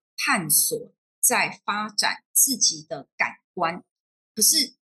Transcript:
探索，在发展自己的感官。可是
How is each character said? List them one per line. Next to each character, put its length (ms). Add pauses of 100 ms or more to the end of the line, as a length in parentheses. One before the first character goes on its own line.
(160)
探 340
索， 440 (260)
在 460
发 240
展 420
自 240
己 280
的 340
感 180 (180)
官。 300 (500)
可 80
是 400